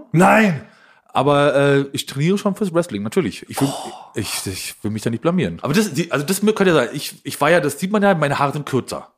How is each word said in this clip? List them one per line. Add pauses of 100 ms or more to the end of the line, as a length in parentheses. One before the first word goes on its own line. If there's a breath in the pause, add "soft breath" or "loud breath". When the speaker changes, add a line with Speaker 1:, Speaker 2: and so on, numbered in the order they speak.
(140)
Speaker 1:
Nein! (520 soft breath)
Speaker 2:
Aber,
äh,
ich
trainiere
schon
fürs
Wrestling,
natürlich.
Ich
will,
Speaker 1:
Oh. (240)
Speaker 2:
ich,
ich
will
mich
da
nicht
blamieren.
Aber
das,
die,
also
das
könnte
ja
sein,
ich,
ich
war
ja,
das
sieht
man
ja,
meine
Haare
sind
kürzer.